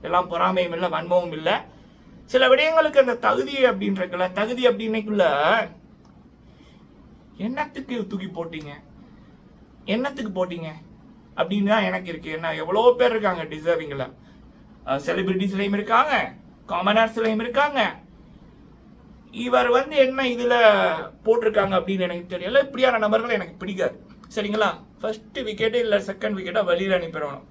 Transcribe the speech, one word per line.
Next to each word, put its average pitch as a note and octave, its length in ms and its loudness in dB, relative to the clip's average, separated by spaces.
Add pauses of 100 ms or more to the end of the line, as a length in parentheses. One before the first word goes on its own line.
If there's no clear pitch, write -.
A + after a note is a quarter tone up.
எல்லாம் E3+ 260 0
பொறாமையும் F3+ 440 0
இல்ல, F3+ 160 -2
வன்மமும் F3 440 0
இல்ல. E3 320 -2 (600)
சில C4 240 2
விடயங்களுக்கு D4+ 500 4
அந்த B3 180 4
தகுதி C4 480 0
அப்படின்றக்குள்ள, F#3+ 680 -2
தகுதி A#3+ 360 0
அப்படின்னைக்குள்ள G#3+ 560 0 (2000)
"என்னத்துக்கு B3 680 -6
தூக்கி F#3+ 200 -8
போட்டீங்க? D#3+ 440 -10 (1120)
என்னத்துக்கு G#3+ 600 -4
போட்டீங்க?" E3 220 -10 (680)
அப்படின்னு G3 320 0
தான் G#3+ 140 4
எனக்கு F#3 260 -4
இருக்கு. D#3 280 -10
ஏன்னா D#3+ 200 -6
எவ்வளவோ G#3 380 4
பேர் B3 160 4
இருக்காங்க G3 340 -2
டிசர்விங்ல. D#3 680 -4 (760)
அஹ், C#3 200 -2
செலிபிரிட்டிஸ்லயும் F#3+ 680 -2
இருக்காங்க, A3+ 600 0 (360)
காமனர்ஸ்லயும் A3 720 0
இருக்காங்க. B3 600 -2 (1300)
இவர் B3 360 2
வந்து C#4 280 2
என்ன C4 260 4
இதுல A#3+ 320 0 (680)
போட்டிருக்காங்க G#3+ 500 2
அப்படின்னு F#3 260 0
எனக்கு F3 360 -4
தெரியல. A3 260 2
இப்படியான B3+ 360 2
நபர்கள் A3 320 0
எனக்கு G3 240 -4
பிடிக்காது. F3+ 460 -4 (340)
சரிங்களா? G#3 360 0 (300)
ஃபர்ஸ்ட் G#3+ 380 -8
விக்கெட்டு A3 360 -2
இல்ல A3 240 2
செகண்ட் G3 380 -6
விக்கெட்டை F#3 280 -4
வெளியில F3+ 320 0
அனுப்பிடணும். D#3 540 -8